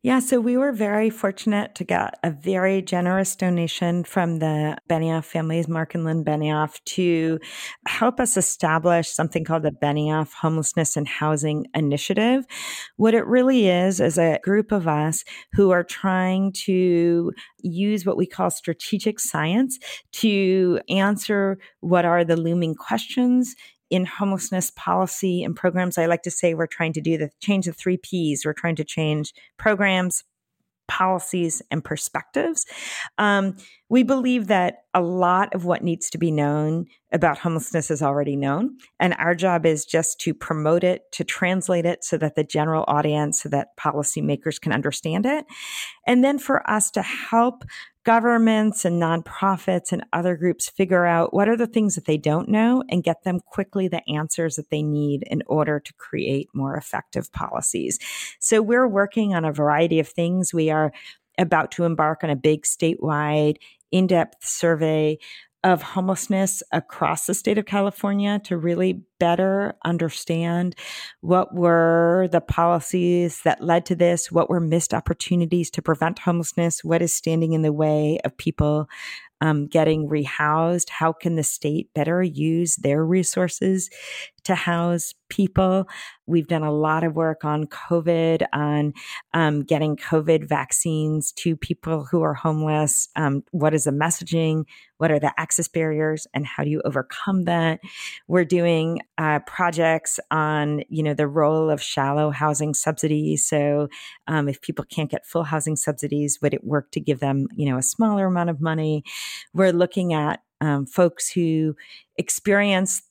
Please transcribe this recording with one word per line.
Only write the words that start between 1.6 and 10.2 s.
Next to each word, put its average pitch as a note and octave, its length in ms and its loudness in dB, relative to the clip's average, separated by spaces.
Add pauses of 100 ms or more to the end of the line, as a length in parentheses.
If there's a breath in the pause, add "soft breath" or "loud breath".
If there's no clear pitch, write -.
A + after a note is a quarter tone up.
to F3+ 100 -8
get - 380 -2
a E3+ 80 0
very F#3 500 0
generous F#3 560 0
donation F3 680 0
from E3+ 340 -2
the D3+ 400 0 (100)
Benioff D#3+ 360 0
families, D#3+ 440 -2
Mark D#3+ 260 -4
and E3+ 100 -2
Lynn D#3+ 200 -2
Benioff, D3+ 600 -2
to D#3+ 540 0 (480 loud breath)
help B3 320 0
us B3 200 0
establish E3 680 2
something D#3 360 -2
called D#3+ 180 -2
the D3+ 80 0
Benioff D3+ 600 -2